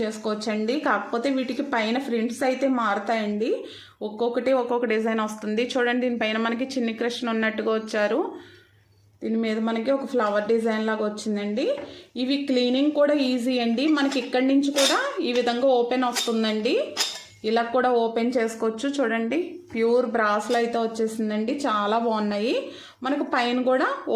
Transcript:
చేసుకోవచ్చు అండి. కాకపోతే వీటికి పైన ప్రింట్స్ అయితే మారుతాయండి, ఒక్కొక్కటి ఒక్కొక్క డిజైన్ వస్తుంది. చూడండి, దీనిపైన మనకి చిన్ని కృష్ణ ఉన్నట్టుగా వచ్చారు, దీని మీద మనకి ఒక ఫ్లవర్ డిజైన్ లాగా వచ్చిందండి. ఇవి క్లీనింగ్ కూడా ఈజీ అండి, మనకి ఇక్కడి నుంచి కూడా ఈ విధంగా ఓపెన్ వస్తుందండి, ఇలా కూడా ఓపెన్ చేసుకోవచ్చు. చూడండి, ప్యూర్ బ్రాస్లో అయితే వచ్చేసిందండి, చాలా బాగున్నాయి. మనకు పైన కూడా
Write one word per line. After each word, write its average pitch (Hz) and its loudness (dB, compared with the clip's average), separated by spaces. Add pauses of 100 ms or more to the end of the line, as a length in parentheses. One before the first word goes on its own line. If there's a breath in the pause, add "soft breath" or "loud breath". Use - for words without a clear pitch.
చేసుకోవచ్చు 214 -4
అండి. 220 0 (120)
కాకపోతే 233 0
వీటికి 262 -2 (100)
పైన 226 0 (120)
ప్రింట్స్ 233 -2
అయితే 262 0 (120)
మారుతాయండి, 214 0 (580 loud breath)
ఒక్కొక్కటి 233 0
ఒక్కొక్క 240 0
డిజైన్ 226 0
వస్తుంది. 214 -2 (100)
చూడండి, 240 2
దీనిపైన 226 0 (100)
మనకి 240 -2 (100)
చిన్ని 226 0
కృష్ణ 240 -4
ఉన్నట్టుగా 220 0
వచ్చారు, 220 0 (1000 loud breath)
దీని 220 0
మీద 220 0 (100)
మనకి 226 0
ఒక 269 -4
ఫ్లవర్ 208 2
డిజైన్ 220 2
లాగా 220 0
వచ్చిందండి. 208 -2 (560 loud breath)
ఇవి 262 0 (120)
క్లీనింగ్ 254 2
కూడా 294 4 (140)
ఈజీ 254 0 (100)
అండి, 233 2 (140)
మనకి 277 2
ఇక్కడి 254 0
నుంచి 277 4
కూడా 302 4 (300)
ఈ - 0
విధంగా 240 2 (100)
ఓపెన్ 254 2
వస్తుందండి, 226 0 (760 loud breath)
ఇలా 233 2 (120)
కూడా 254 4 (140)
ఓపెన్ 233 0
చేసుకోవచ్చు. 226 -2 (100)
చూడండి, 226 0 (340)
ప్యూర్ 233 4
బ్రాస్లో 214 2
అయితే 233 0
వచ్చేసిందండి, 220 -2 (120)
చాలా 214 2 (100)
బాగున్నాయి. 214 0 (520 loud breath)
మనకు 277 0 (100)
పైన 240 2 (120)
కూడా 277 2 (280)